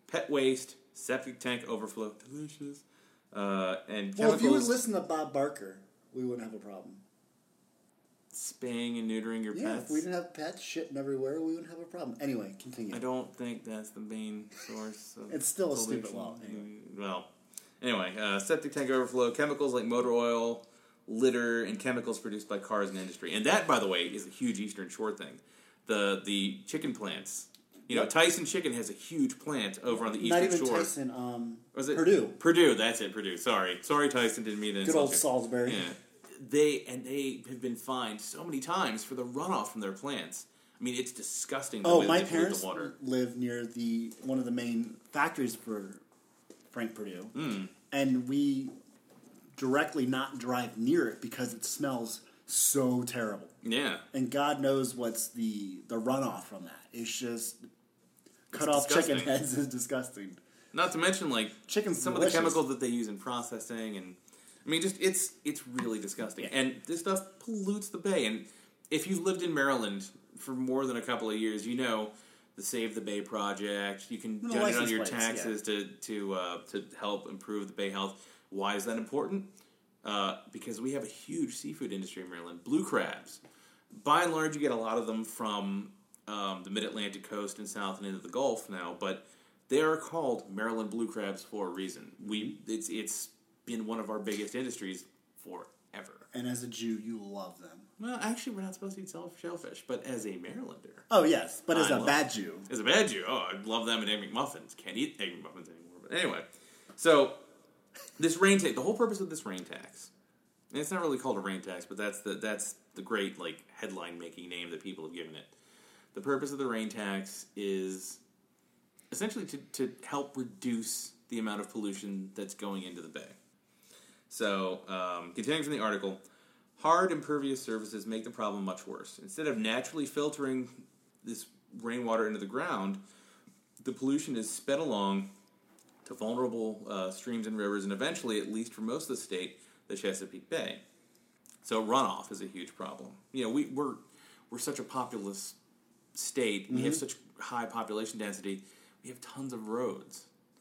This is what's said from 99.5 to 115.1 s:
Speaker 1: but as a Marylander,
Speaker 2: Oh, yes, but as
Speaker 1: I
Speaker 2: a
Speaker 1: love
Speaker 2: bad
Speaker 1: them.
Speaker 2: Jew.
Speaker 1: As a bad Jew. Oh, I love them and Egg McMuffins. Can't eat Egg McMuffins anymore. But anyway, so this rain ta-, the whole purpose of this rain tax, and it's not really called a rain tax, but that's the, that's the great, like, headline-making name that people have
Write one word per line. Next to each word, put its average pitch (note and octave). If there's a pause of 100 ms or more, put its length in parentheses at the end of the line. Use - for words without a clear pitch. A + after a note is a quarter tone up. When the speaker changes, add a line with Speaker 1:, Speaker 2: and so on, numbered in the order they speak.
Speaker 1:
but -
as A#2+
a G#2
Marylander, F#2+ (180)
Speaker 2:
Oh, F#3+
yes, -
but E3
as D#3
Speaker 1:
I B2
Speaker 2:
a -
Speaker 1:
love -
Speaker 2:
bad C#3+
Speaker 1:
them. G#2+
Speaker 2:
Jew. E2 (180)
Speaker 1:
As A#2+
a G#2
bad F#3+
Jew. F2+
Oh, G#2+
I F#2+
love A2
them A2+
and G#2
Egg G#2+
McMuffins. A2+
Can't F#2
eat C#3+
Egg F#2+
McMuffins E2+
anymore. E2+
But E3
anyway, F3 (560)
so C#3+ (840)
this E3
rain G3
ta-, E3
the C3
whole G3
purpose G#3+
of F#3
this D#3
rain F#2
tax, - (600)
and C3+
it's D3+
not F3+
really D3
called A#2+
a G2
rain F#2+
tax, F2+
but G2
that's G#2
the, F#2+
that's G#2 (200)
the F#2+
great, G2
like, E2 (120)
headline-making F2
name F2
that D#2+
people F#2
have D#2+